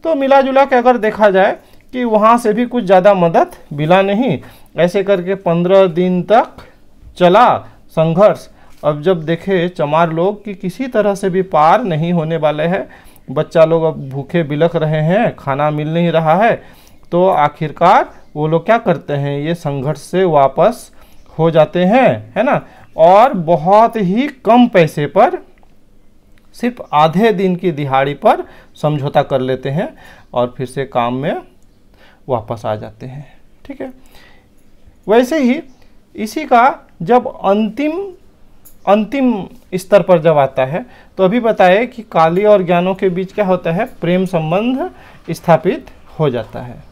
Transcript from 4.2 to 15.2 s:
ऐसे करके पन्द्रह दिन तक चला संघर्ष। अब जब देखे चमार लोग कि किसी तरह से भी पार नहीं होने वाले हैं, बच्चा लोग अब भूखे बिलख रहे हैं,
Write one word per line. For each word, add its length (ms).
ऐसे 260
करके 320
पन्द्रह 520
दिन 360
तक 400
चला 300
संघर्ष। 580
अब 200
जब 220
देखे 460
चमार 420
लोग 320
कि 100
किसी 340
तरह 260
से 160
भी 140
पार 400
नहीं 280
होने 260
वाले 260
हैं, 220
बच्चा 360
लोग 200
अब 260
भूखे 340
बिलख 320
रहे 260
हैं, 340